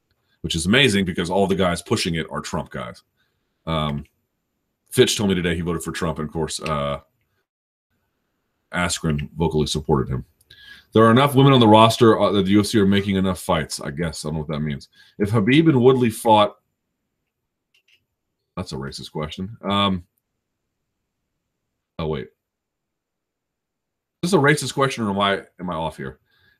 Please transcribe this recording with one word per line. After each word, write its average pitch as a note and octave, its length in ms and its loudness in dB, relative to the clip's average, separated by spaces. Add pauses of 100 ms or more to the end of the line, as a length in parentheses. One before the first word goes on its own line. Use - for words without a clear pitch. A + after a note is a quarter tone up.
(420)
which E2 140 -8
is D#2+ 100 -4
amazing G2+ 400 2
because F2 240 -6
all F#2+ 160 0
the F#2 80 -2
guys F2 300 -2
pushing F#2 320 -4
it D#2+ 160 -6
are D2 100 -8
Trump D2+ 300 -8
guys. A#1+ 320 -14 (640)
Um, D2+ 380 -4 (840)
Fitch - 260 2
told G#2 140 -2
me F#2 60 0
today F2 180 -2
he E2+ 80 -4
voted E2 220 -6
for - 80 -8
Trump, D#2+ 260 -6
and D2+ 100 -8
of - 60 -14
course, D#2 280 -6
uh, C#2+ 400 -6 (1700)
Askren D#2+ 640 -4
vocally D#2 320 -2
supported C#2+ 440 -2
him. B1+ 140 -8 (680)
There A2 120 6
are A2+ 60 6
enough B2+ 240 4
women C#3 180 6
on B2+ 60 6
the A#2 80 6
roster, A2 520 6
uh, G#2 120 2
that G2+ 140 0
the F#2+ 80 0
U G#2 80 6
F G2+ 40 -4
C A2 140 0
are G2 80 4
making G2 300 0
enough F#2+ 220 -2
fights, D#2+ 400 -4
I - 120 -10
guess. D#2 340 -8
I D2+ 40 -6
don't D2+ 40 -6
know D#2+ 60 -6
what D2+ 80 -8
that D2+ 140 -6
means. D2 280 -8 (300)
If G2+ 100 -2
Khabib B2 400 2
and C3+ 100 2
Woodley B2 300 4
fought, G#2+ 460 2 (2000)
that's F2+ 160 -10
a D2 60 -10
racist C2+ 340 -12
question. F#2+ 500 -10
Um, G2 440 -2 (1900)
oh, D#2+ 80 -6
wait. D2 200 -6 (2000)
Is F3+ 80 -4
this - 20 4
a F#3 40 4
racist C#3+ 360 0
question, B2+ 300 -4
or G2+ 80 -2
am G2 80 -2
I, G2 240 0 (160)
am F2+ 100 -10
I E2+ 60 -6
off D#2+ 220 -8
here? C2 220 -14 (400)